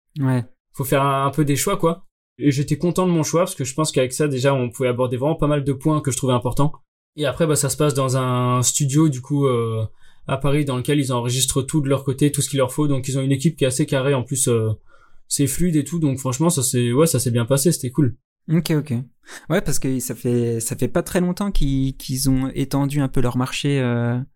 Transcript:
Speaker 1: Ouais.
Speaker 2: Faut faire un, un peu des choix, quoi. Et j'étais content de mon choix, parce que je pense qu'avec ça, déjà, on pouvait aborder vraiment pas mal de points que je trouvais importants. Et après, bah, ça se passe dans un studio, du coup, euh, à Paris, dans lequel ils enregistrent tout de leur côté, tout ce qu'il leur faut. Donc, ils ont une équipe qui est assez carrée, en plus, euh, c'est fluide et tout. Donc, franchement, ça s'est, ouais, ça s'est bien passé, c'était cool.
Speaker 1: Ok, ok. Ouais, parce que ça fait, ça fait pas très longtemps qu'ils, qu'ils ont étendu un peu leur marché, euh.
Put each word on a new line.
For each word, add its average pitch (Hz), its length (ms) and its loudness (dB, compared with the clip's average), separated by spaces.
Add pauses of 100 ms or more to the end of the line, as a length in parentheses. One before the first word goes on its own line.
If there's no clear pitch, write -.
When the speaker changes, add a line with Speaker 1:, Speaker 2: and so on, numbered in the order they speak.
(200)
Speaker 1:
Ouais. 127 240 0 (280)
Speaker 2:
Faut 135 120 -8
faire 139 180 2
un, 139 240 0
un 143 40 0
peu 151 140 0
des 139 120 0
choix, 202 200 -2
quoi. 170 280 -2 (340)
Et 143 140 2
j'étais 143 260 0
content 175 280 0
de 180 60 2
mon 160 120 2
choix, 160 180 0
parce 190 140 -2
que 135 80 -6
je - 100 -8
pense 156 160 0
qu'avec 127 220 0
ça, 151 160 0
déjà, 139 260 2
on 123 160 -2
pouvait 127 180 -2
aborder 123 280 0
vraiment 143 180 0
pas 151 140 0
mal 147 160 0
de 139 80 -2
points 151 280 0
que 143 120 -2
je - 40 -4
trouvais 131 180 0
importants. 123 380 0 (440)
Et 147 100 -4
après, 151 200 0
bah, 151 100 2
ça 139 120 0
se - 80 -4
passe 151 180 2
dans 131 220 0
un 123 460 0
studio, 147 460 2
du 127 120 -2
coup, 143 260 -2
euh, 113 380 0 (440)
à 139 80 -2
Paris, 143 280 2
dans 131 120 -2
lequel 147 240 0
ils 131 120 0
enregistrent 123 500 0
tout 156 180 -2
de 135 80 -2
leur 135 160 0
côté, 139 260 2
tout 143 120 -4
ce - 60 -4
qu'il 139 100 -2
leur 127 140 2
faut. 151 140 0
Donc, 135 220 0
ils 135 100 -2
ont 135 40 -2
une 135 100 2
équipe 135 240 0
qui - 80 0
est - 20 2
assez 139 200 0
carrée, 139 280 0
en 127 80 0
plus, 131 260 -2
euh, 110 220 2 (560)
c'est 139 220 0
fluide 175 280 2
et 143 80 2
tout. 170 140 -4
Donc, 135 200 0
franchement, 131 300 0
ça 139 140 2
s'est, 120 300 0
ouais, 147 160 4
ça 127 100 0
s'est 120 140 0
bien 117 120 2
passé, 139 280 2
c'était 123 180 -4
cool. 135 260 0 (340)
Speaker 1:
Ok, 165 200 2
ok. 147 240 0 (560)
Ouais, 175 100 2
parce 147 180 0
que 131 220 0
ça 120 140 -8
fait, 120 460 0
ça - 140 -6
fait - 140 -2
pas 175 140 0
très 180 180 -2
longtemps 180 300 -2
qu'ils, 135 480 2
qu'ils 135 320 -2
ont 131 240 0
étendu 139 460 -2
un 135 80 0
peu 139 120 2
leur 123 160 2
marché, 139 440 -2
euh. 120 360 0 (200)